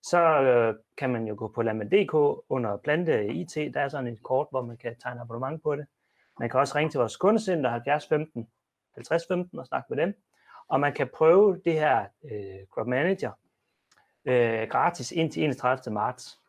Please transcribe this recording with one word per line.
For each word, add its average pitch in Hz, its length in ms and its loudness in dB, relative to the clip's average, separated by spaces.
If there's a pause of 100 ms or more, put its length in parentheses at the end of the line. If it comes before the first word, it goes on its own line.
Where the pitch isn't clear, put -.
så, - 180 2
øh, 131 540 4 (220)
kan 131 140 -2
man 113 160 -2
jo 104 120 -6
gå 110 100 -8
på 117 140 -4
Landmand 110 280 -2
D 196 180 4
K - 60 -6 (360)
under 117 260 -2
Plante 147 520 0
I 156 160 -4
T. 165 100 -16
Der 147 260 -4
er 143 80 0
sådan 139 240 -6
et 110 100 -16
kort, 131 280 -2
hvor 131 120 -4
man 117 140 -12
kan 120 260 -10
tegne 123 180 -10
abonnement 127 420 -8
på 147 140 -2
det. 147 100 -10 (540)
Man 120 100 -4
kan 131 100 2
også 143 180 0
ringe 151 120 2
til 151 80 -6
vores 113 180 0
kundecenter, 185 540 2
halvfjerds 139 380 -2
femten 151 400 -2 (460)
halvtreds 160 340 -2
femten, 180 300 -4
og 135 80 -12
snakke 131 280 -6
med 151 120 0
dem. 202 160 -6 (460)
Og 139 120 0
man 143 120 0
kan 139 220 -2
prøve 180 500 6
det 170 80 2
her, 143 340 2 (180)
øh, 98 460 -12
Crop 110 160 -6
Manager, 139 460 -2 (920)
øh, 117 440 2
gratis 135 440 -2
indtil 160 320 0
enogtredivte 131 460 -2
marts. 107 480 -6 (100)